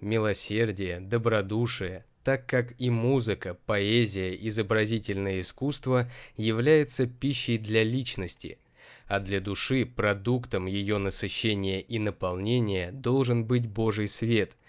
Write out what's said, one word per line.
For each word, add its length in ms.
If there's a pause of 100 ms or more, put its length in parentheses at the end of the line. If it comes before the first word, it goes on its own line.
милосердие, 960
добродушие, 1040 (220)
так 200
как 320
и 120
музыка, 760
поэзия, 680 (120)
изобразительное 920
искусство 720 (240)
является 720
пищей 500
для 280
личности, 720 (480)
а 140
для 180
души 460
продуктом 800
её 340
насыщения 800
и 200
наполнения 920
должен 540
быть 200
Божий 440
свет, 480 (120)